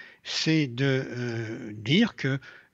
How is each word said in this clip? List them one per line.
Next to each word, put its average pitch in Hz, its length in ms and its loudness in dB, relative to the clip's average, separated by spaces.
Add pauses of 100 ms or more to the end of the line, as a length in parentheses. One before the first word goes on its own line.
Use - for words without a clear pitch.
(240)
c'est 160 440 2
de, 123 180 -2
euh, 123 880 -2
dire 139 420 2
que, 135 240 -2 (340)